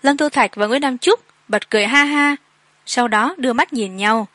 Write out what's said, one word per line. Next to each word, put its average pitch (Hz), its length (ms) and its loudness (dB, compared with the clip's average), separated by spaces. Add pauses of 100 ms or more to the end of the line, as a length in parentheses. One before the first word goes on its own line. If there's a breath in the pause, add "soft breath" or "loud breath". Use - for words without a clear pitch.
Lâm 285 140 2
Thu 294 120 -2
Thạch 247 260 0
và 208 120 -2
Nguyễn 247 140 -2
Nam 269 180 -2
Trúc 415 220 0 (280)
bật 208 220 -2
cười 208 160 2
ha 285 180 4
ha, 285 320 0 (500)
sau 240 220 -2
đó 226 300 0
đưa 262 140 -2
mắt 262 200 0
nhìn 202 240 -6
nhau 208 380 0